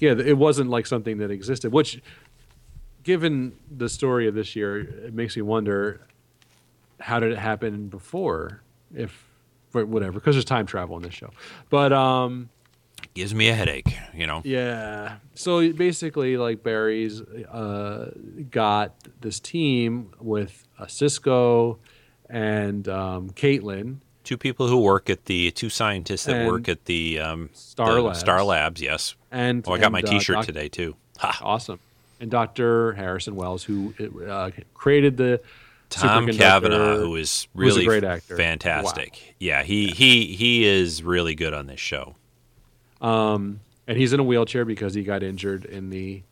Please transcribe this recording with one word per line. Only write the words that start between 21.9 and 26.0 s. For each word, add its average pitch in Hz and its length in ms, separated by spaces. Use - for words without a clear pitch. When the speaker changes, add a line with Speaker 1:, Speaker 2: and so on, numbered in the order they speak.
Speaker 1:
and, 104 580
um, 95 440
Caitlin. 113 640
Speaker 2:
Two 131 140
people 127 300
who 123 120
work 98 320
at - 140
the, 90 260
two - 180
scientists 101 560